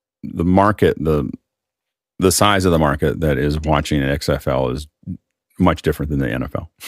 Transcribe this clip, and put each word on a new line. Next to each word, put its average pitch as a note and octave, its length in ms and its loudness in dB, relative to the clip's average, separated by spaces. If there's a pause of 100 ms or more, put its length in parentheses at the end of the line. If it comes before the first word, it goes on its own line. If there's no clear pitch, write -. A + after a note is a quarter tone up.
(240)
the F2 220 -4
market, F#2+ 540 2
the, D2 320 -2 (880)
the F#2 120 4
size G2 340 2
of F2+ 60 4
the E2 80 4
market D2+ 420 0
that D2 160 2
is D2 240 0
watching D2+ 420 0
an C2+ 60 0
X C#2+ 200 -2
F C#2+ 180 -2
L C2 220 0
is D2 180 -8 (720)
much F2+ 240 2
different - 260 -2
than C#2+ 100 -2
the B1 120 -2
N B1 120 -4
F - 120 -8
L. - 160 -10 (160)